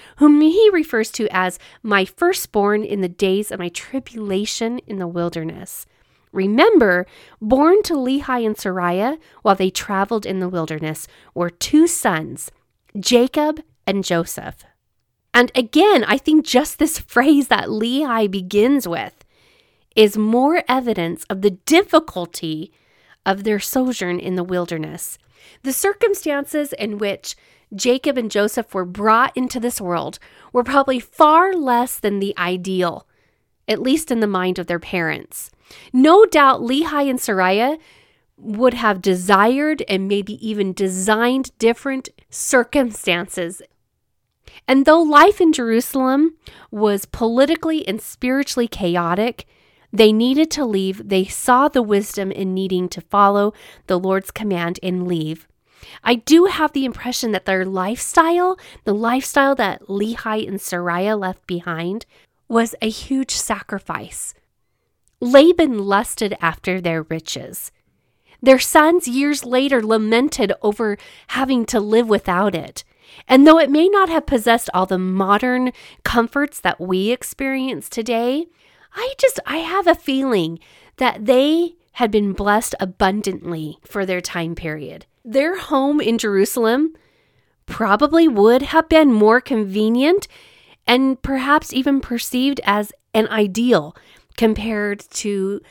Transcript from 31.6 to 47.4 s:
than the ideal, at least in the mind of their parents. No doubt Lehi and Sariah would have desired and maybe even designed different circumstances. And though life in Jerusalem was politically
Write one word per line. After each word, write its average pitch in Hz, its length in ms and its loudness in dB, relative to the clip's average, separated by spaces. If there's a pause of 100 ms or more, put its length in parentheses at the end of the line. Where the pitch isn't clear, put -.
than 202 200 -4
the 202 180 -4
ideal, 180 720 -4 (600)
at 214 140 -2
least 262 300 -2
in 233 100 -2
the 214 60 0
mind 185 320 -2
of 175 80 -8
their 170 140 -4
parents. - 680 -8 (420)
No 311 340 8
doubt 285 340 4
Lehi 285 500 -2
and 254 80 -4
Sariah 208 640 0 (560)
would 220 380 0
have 214 280 -2
desired 208 840 2
and 190 180 -2
maybe 202 280 -4 (140)
even 202 240 -4
designed 214 840 -2
different 262 500 -2 (220)
circumstances. 208 1300 -2 (1080)
And 269 160 4
though 320 180 6
life 311 380 6
in 320 120 4
Jerusalem 262 840 0 (340)
was 208 340 0
politically 285 840 0